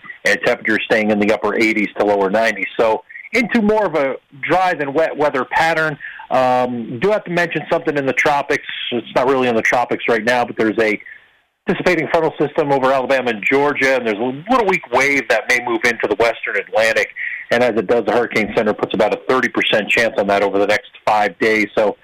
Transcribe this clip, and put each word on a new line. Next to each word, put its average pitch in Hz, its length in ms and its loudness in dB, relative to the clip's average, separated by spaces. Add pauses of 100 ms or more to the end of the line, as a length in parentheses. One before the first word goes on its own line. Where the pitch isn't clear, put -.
(240)
and 104 220 0
temperatures 113 400 0
staying 107 240 0
in 107 100 2
the 104 140 2
upper 104 220 -2
eighties 110 420 0
to 107 80 0
lower 101 240 2
nineties. 107 380 0 (120)
So 92 240 2 (300)
into 233 300 2
more 214 220 2
of 156 100 -2
a 135 200 -2 (260)
dry 180 340 2
than 143 180 -6
wet 151 240 0
weather 139 280 0
pattern. 160 520 0 (340)
Um, 127 680 0
do 196 120 2
have 208 140 0
to 175 60 -8
mention 170 300 -2 (100)
something 160 260 0
in 139 80 -2
the 131 80 0
tropics. 143 520 0 (260)
It's 120 240 -6
not 131 120 2
really 131 200 2
in 120 80 0
the 110 60 0
tropics 120 480 0
right 113 140 2
now, 120 220 0
but 117 120 -12
there's 110 220 0
a 107 200 0 (680)
dissipating 170 440 0
frontal 160 280 2
system 147 320 0
over 131 200 2
Alabama 127 400 0
and 104 120 -6
Georgia, 135 520 2
and 120 100 -2
there's 104 140 -2
a 139 320 -4
little 240 160 2
weak 185 240 0
wave 135 380 0
that 110 200 2
may 123 160 2
move 120 180 -2
into 120 240 0
the 104 80 2
western 113 420 0
Atlantic. 107 520 0 (420)
And 120 120 2
as 123 80 2
it 104 160 -2
does, 117 180 2
the 104 60 0
Hurricane 110 440 0
Center 107 180 2
puts - 200 -4
about 101 200 2
a - 160 -6
thirty 127 200 2
percent 104 400 0
chance 117 280 0
on 101 100 0
that 101 160 2
over 98 160 0
the 101 80 2
next 104 240 -2 (160)
five 104 320 2
days. 110 280 2 (100)
So 104 260 0